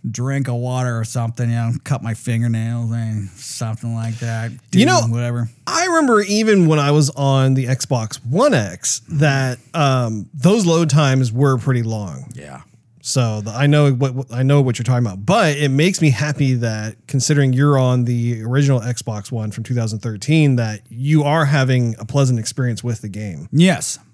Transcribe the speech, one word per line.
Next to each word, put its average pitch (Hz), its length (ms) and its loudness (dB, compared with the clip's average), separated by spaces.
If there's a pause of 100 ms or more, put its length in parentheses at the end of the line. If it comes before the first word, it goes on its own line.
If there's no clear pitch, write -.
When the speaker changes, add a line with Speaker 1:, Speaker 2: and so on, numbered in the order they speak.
Speaker 1:
drink 131 400 -4
of 123 80 -2
water 123 420 -4
or 113 60 -2
something, 117 440 -4
you 117 80 -2
know, 117 160 -2 (100)
cut - 200 -4
my 113 120 -6
fingernails 117 760 -4
and 110 380 -6
something 113 600 -8
like 113 280 -6
that." 117 320 -6
Speaker 2:
You 131 60 -16 (120)
Speaker 1:
Do 208 160 6
Speaker 2:
know, 349 220 4
Speaker 1:
whatever. 120 400 -4 (180)
Speaker 2:
I 339 200 0
remember 285 340 4
even 202 480 4
when 156 100 4
I 143 140 2
was 151 180 4
on 135 440 2
the 131 100 0
Xbox 120 600 -4
One 196 300 2
X - 540 -4
that, 135 500 0 (160)
um, 127 580 0
those 180 320 2
load 165 260 2
times 131 420 4
were 131 260 2
pretty 123 240 -2
long. 101 520 -8
Speaker 1:
Yeah. 71 260 -16 (460)
Speaker 2:
So 110 360 -2
the, 110 80 -8
I 127 160 0
know 147 260 4
what, 127 220 -2
what, 131 180 -10
I 123 120 -2
know 143 180 4
what 123 160 -2
you're 120 60 -6
talking 123 200 2
about, 98 220 -6
but 170 320 2
it 147 100 0
makes 156 320 2
me 160 80 4
happy 139 460 0
that, 110 420 -4 (100)
considering 139 460 0
you're 139 260 4
on 123 280 2
the 120 360 -2
original 131 380 2
Xbox 110 500 -8
One 107 200 -6
from 113 120 -10
two 123 120 -6
thousand 110 240 -4
thirteen, 131 580 2
that 110 320 -4
you 143 340 0
are 151 220 2
having 131 540 2
a 107 80 -14
pleasant 127 320 2
experience 120 440 -4
with 120 200 -6
the 104 80 -10
game. 95 420 -10
Speaker 1:
Yes. 156 460 2 (160)